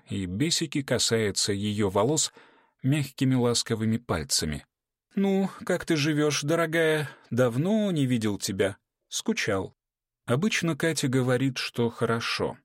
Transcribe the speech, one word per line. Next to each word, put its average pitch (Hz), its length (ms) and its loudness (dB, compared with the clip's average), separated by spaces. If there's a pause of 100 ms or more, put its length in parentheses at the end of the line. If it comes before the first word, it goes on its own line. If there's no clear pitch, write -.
и 101 160 -4
бесики 143 560 -2
касается 113 720 0
ее 101 380 0
волос 113 420 2 (500)
мягкими 135 520 0
ласковыми 113 640 0
пальцами. 78 680 -4 (500)
"Ну, 196 360 2 (160)
как 175 180 -2
ты 170 120 2
живешь, 147 460 2
дорогая? 160 680 0 (180)
Давно 147 640 2
не 147 160 2
видел 107 320 0
тебя. 98 400 0 (300)
Скучал". - 640 -4 (500)
Обычно 165 500 0
Катя 156 340 0
говорит, 127 500 0
что 117 320 -2
хорошо. 113 760 -2